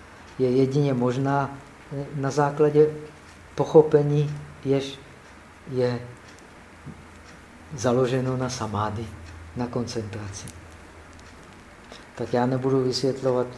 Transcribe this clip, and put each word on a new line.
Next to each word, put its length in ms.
je 120
jedině 440
možná, 640
eh, 220
na 160
základě 560
pochopení, 760
jež 340
je 300
založeno 600
na 120
samády, 580
na 100
koncentraci. 800
Tak 180
já 140
nebudu 380
vysvětlovat 600